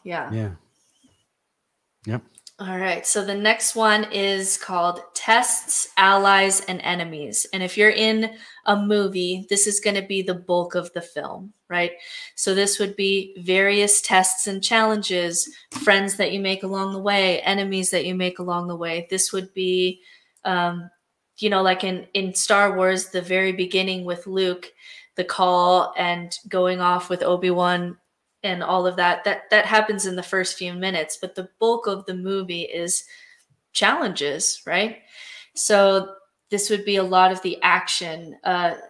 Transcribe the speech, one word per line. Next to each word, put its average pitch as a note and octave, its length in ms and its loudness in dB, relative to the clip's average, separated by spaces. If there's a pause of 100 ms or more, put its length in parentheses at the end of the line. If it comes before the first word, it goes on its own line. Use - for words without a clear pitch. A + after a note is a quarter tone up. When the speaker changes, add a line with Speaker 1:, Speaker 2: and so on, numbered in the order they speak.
Speaker 1:
Yeah. D3+ 280 -8
Speaker 2:
Yeah. G#2+ 200 -4 (1500)
Yep. A2 160 -4 (380)
Speaker 1:
All F#3 180 -8
right. F3+ 280 -4
So G3+ 200 -2
the G3+ 100 -4
next G#3+ 400 0
one G#3+ 360 4
is G3 460 -2
called F3 440 -2 (140)
Tests, - 840 0
Allies, G3 640 6
and F#3 200 -6
Enemies. D#3+ 720 -6
And F#3 120 -4
if F3+ 140 -6
you're G#3 120 8
in A3 460 2 (300)
a G3+ 120 4
movie, F#3+ 720 0
this G3+ 160 2
is G#3 140 0
gonna G3 260 0
be G3 160 -2
the F#3 140 -2
bulk F3 400 -2
of F3 180 -6
the E3+ 80 -8
film, E3+ 500 -10 (160)
right? F3 260 -2 (420)
So - 180 0
this G3 260 0
would G3 160 -4
be G3 440 -2
various G3 640 2
tests - 460 2
and G3 160 -4
challenges, G3+ 840 0 (220)
friends G3 460 2
that F3+ 140 0
you G3 80 -4
make F#3+ 240 -4
along F#3+ 300 -4
the F#3+ 80 -8
way, G3 400 2
enemies G3 480 -2
that E3 160 0
you F#3 80 -4
make F3+ 260 -4
along F3 280 -4
the F3 100 -6
way. E3+ 320 -6
This F#3 240 -2
would F#3+ 200 -6
be, F#3 480 -2 (440)
um, F3 440 -2 (480)
you G#3+ 120 -2
know, F#3+ 140 2
like F#3 200 2
in, F#3 300 -6
in F#3+ 220 -4
Star G3+ 400 2
Wars, F#3 320 0
the F3+ 140 -6
very F#3 300 0
beginning F#3 540 -2
with F3 220 -8
Luke, F#3 440 -2 (440)
the - 80 -2
call F3+ 720 4
and F3 400 -2 (100)
going F#3 340 0
off F3+ 280 0
with F3+ 140 -2
Obi-Wan F3+ 720 2 (480)
and F3+ 160 -4
all F3+ 240 0
of F3+ 120 -2
that, F3+ 260 2
that, - 280 -4
that G#3 140 6
happens G#3+ 400 2
in F#3 120 -4
the F3+ 40 -4
first F#3 360 -4
few F3+ 160 -8
minutes, F3+ 460 -4
but F#3 140 -10
the F#3 140 -10 (120)
bulk A3+ 280 0
of G3 180 -4
the F#3 80 -8
movie F#3 500 -6
is E3+ 420 -4 (680)
challenges, G3 920 0
right? G3+ 320 -2 (580)
So G3 600 4 (340)
this G3+ 200 -2
would G3+ 140 0
be G3+ 140 0
a F#3+ 60 2
lot F#3 280 6
of F#3 100 -6
the E3+ 200 -4
action. E3+ 840 -2
Uh, F3 300 0 (160)